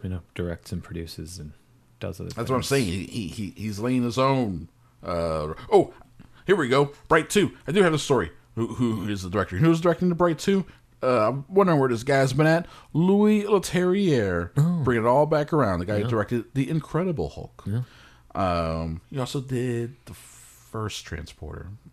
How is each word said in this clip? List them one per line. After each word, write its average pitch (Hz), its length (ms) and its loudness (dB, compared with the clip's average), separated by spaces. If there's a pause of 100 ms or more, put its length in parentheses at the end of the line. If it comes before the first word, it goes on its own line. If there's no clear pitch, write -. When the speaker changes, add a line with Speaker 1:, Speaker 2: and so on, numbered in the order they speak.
Speaker 1:
know, 92 180 -6 (140)
directs 85 360 -6
and 85 120 -6
produces 82 560 -12
and 76 140 -16 (460)
does 95 200 -8
other - 100 -10
Speaker 2:
That's - 200 -6
what 131 80 0
I'm 117 60 -2
Speaker 1:
things. - 40 -6
Speaker 2:
saying. 139 180 2
He, 90 200 -4
he, 107 220 -8
he, 92 280 -8
he's 101 240 -8
laying 123 240 0
his 117 160 -4
own. 120 480 0 (360)
Uh, 82 500 -4 (180)
oh, 175 220 4 (520)
here 190 100 4
we 156 120 0
go. 143 240 4 (160)
Bright 160 220 2
two. 185 240 2 (140)
I - 40 -4
do 196 120 4
have 165 100 4
a 151 60 2
story. 113 320 0 (240)
Who, 113 200 -2
who 110 320 -2
is 101 160 -4
the 90 60 -8
director? 92 280 -2
Who's 165 220 4
directing 175 300 2
the 170 60 0
Bright 170 240 2
two? 196 260 0 (360)
Uh, 127 280 2
I'm 139 180 -6
wondering 185 320 4
where 135 80 4
this 117 160 -2
guy's 135 300 2
been 151 120 4
at. 165 220 2 (260)
Louis 202 500 4
Leterrier, 180 1120 2
Speaker 1:
Oh. 165 260 2
Speaker 2:
bring 120 160 2
it 110 80 0
all 135 180 6
back 151 280 -2
around. 107 260 2
The 90 60 -4
guy 104 100 -2
who 104 80 0
Speaker 1:
Yeah. 120 60 -2
Speaker 2:
directed 113 340 0 (100)
The 135 160 -2
Incredible 160 600 -2
Hulk. - 360 -16
Speaker 1:
Yeah. 107 160 -2 (540)
Speaker 2:
Um, 82 640 -2 (100)
he 151 80 -10
also 135 220 -4
did 127 560 -4 (100)
the 107 80 -18
first - 920 -12
Transporter, 80 640 -12 (260)